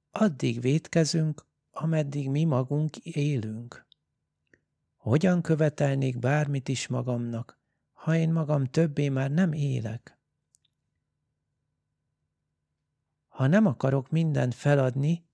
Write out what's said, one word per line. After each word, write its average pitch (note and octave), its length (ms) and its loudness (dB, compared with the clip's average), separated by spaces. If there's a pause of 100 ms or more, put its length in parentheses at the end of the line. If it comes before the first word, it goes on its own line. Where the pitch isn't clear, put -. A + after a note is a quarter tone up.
(180)
Addig C3 440 0
vétkezünk, D#3 840 0 (260)
ameddig C#3+ 580 -4
mi C#3+ 140 0
magunk D3 540 0
élünk. A#2+ 880 -4 (1080)
Hogyan E3+ 460 2
követelnék C#3 800 0
bármit C#3 480 0
is C3+ 200 -4
magamnak, A#2+ 720 -6 (320)
ha - 240 -2
én E3 160 2
magam D3+ 340 0
többé D3 440 0
már C3+ 220 -2
nem E3 220 2
élek? B2+ 640 -6 (3000)
Ha - 200 -2
nem G3+ 180 4
akarok C3+ 440 0
mindent C#3+ 440 0
feladni C#3+ 800 2